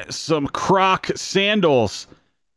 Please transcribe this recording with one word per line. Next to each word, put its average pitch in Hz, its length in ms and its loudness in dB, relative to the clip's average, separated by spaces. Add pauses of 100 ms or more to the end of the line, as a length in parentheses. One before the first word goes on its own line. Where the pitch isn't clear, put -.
(120)
some 151 340 -2
Croc 190 680 0
sandals, 180 880 0 (520)